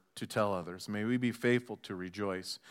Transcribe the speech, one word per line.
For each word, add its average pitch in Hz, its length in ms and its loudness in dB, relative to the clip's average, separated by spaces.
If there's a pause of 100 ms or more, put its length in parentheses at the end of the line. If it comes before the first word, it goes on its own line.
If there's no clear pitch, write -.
(140)
to - 100 -8
tell 104 300 2
others. 90 340 -6
May 104 140 -2
we 120 140 2
be 123 160 2
faithful 120 500 2
to 98 140 -6
rejoice. 92 640 -4 (100)